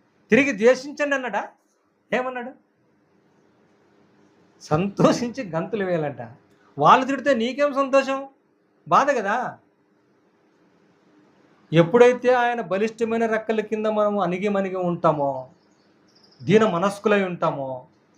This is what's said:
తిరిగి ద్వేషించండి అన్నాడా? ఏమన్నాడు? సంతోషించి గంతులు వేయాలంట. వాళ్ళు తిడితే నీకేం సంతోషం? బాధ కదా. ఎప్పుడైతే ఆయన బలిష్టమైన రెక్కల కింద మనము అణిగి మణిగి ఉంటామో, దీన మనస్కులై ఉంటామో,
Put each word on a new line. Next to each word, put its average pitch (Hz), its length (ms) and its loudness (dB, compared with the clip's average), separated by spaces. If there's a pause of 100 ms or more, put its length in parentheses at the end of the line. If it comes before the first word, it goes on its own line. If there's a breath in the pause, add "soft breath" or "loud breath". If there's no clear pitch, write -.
(300)
తిరిగి 254 280 2
ద్వేషించండి 277 580 0
అన్నాడా? 247 340 -6 (640)
ఏమన్నాడు? 254 380 -6 (2000)
సంతోషించి 220 880 -2
గంతులు 185 360 -6
వేయాలంట. 151 360 -4 (560 soft breath)
వాళ్ళు 202 280 6
తిడితే 269 280 -2
నీకేం 254 400 -2
సంతోషం? 269 540 -2 (600)
బాధ 226 240 4
కదా. 214 460 -4 (2250)
ఎప్పుడైతే 240 600 6
ఆయన 240 280 0
బలిష్టమైన 220 640 -2
రెక్కల 220 340 -2
కింద 214 260 -6
మనము 208 360 0
అణిగి 185 260 -2
మణిగి 196 280 -2
ఉంటామో, 151 760 -2 (920)
దీన 202 260 4
మనస్కులై 196 540 0
ఉంటామో, 143 640 -6 (320)